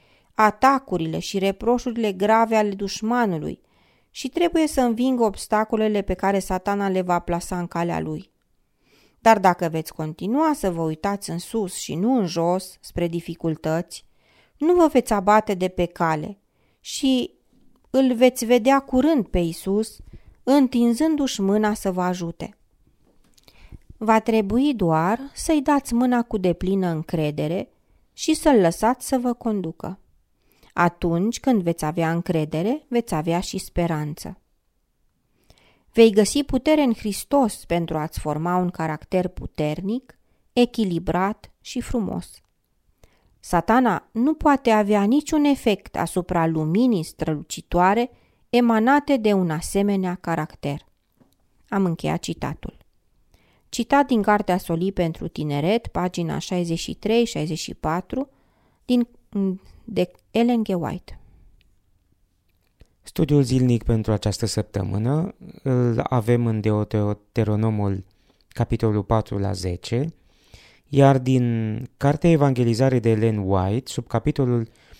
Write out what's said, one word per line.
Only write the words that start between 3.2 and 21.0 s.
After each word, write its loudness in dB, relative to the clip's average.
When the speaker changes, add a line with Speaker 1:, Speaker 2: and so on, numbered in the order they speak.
Speaker 1:
și -10
trebuie 0
să -2
învingă 0
obstacolele -2
pe -4
care 0
Satana -4
le 0
va 0
plasa -6
în -6
calea -4
lui. -10
Dar 6
dacă 2
veți -6
continua -2
să -2
vă -4
uitați -4
în -6
sus -6
și -10
nu 0
în 0
jos, -2
spre -4
dificultăți, -6
nu 2
vă 6
veți 2
abate 2
de -2
pe -2
cale -4
și -2
îl 2
veți 4
vedea 4
curând 2
pe -2
Iisus, -4
întinzându-și 2